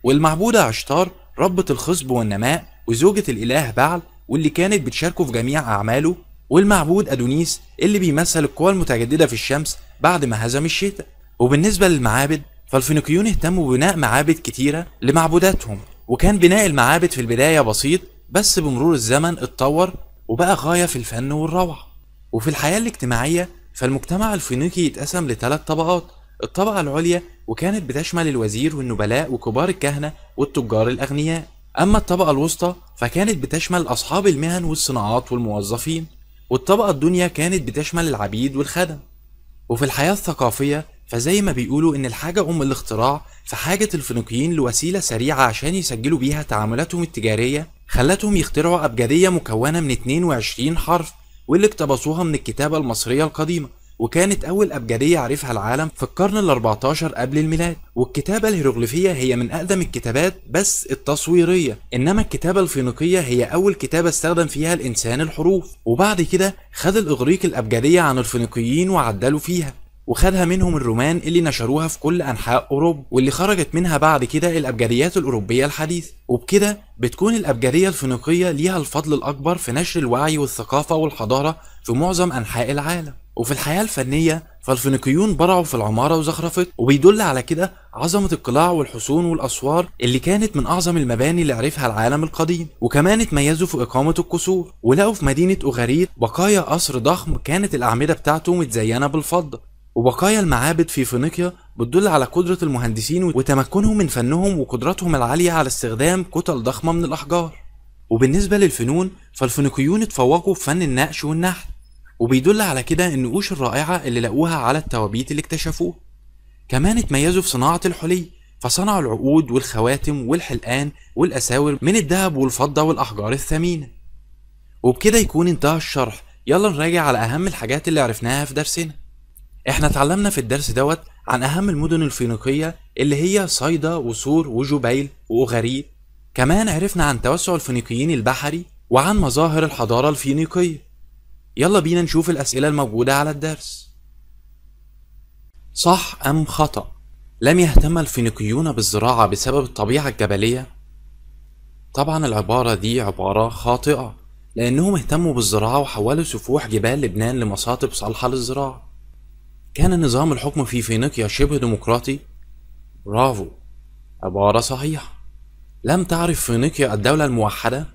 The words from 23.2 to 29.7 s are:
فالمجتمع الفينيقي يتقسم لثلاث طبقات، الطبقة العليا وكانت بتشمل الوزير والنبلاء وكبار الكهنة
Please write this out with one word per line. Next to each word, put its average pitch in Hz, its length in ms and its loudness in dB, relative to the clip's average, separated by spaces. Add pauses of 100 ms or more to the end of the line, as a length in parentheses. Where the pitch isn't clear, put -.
فالمجتمع 170 600 -2
الفينيقي 165 480 -2
يتقسم 147 460 -4
لثلاث 123 380 -2
طبقات، 165 380 0 (400)
الطبقة 196 360 -2
العليا 170 420 0 (240)
وكانت 180 360 -4
بتشمل 156 460 -2
الوزير 127 480 -2
والنبلاء 123 560 -2
وكبار 123 360 -2
الكهنة 143 440 -4 (240)